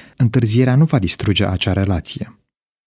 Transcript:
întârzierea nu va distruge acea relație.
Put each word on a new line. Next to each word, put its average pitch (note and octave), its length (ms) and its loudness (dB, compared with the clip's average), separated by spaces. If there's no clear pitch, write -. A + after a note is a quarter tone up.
întârzierea B2 580 2
nu D3 100 4
va D#3 140 2
distruge F#2+ 480 -2
acea F#2+ 260 -2
relație. G2 640 -4